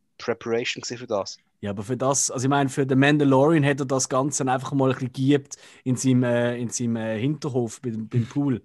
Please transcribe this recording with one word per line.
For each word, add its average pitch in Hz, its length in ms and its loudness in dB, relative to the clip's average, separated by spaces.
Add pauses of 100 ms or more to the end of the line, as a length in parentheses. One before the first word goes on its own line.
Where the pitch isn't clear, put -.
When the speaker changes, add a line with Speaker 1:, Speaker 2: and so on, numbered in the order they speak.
(180)
Speaker 1:
Preparation 117 640 -4
gewesen 120 160 -10
für 120 80 -16
das. 101 320 -4 (220)
Speaker 2:
Ja, 101 100 -6
aber 101 120 -8
für 117 140 -6
das, 131 340 -2
also 123 140 -4
ich 131 40 0
meine, 139 220 2
für 135 160 -2
den 131 140 2
Mandalorian 143 640 6
hat 143 160 2
er 139 60 -4
das 131 220 -2
Ganze 143 420 -2
einfach 131 220 -4
mal 135 180 2
ein 127 40 0
bisschen 127 180 -6
geübt 139 440 2 (280)
in 127 120 0
seinem, 127 280 4
äh, 120 320 0
in 120 140 -6
seinem, 117 260 -4
äh, 110 220 -4
Hinterhof 131 640 -4
beim, 110 280 -6
beim 117 200 0
Pool. 139 360 -2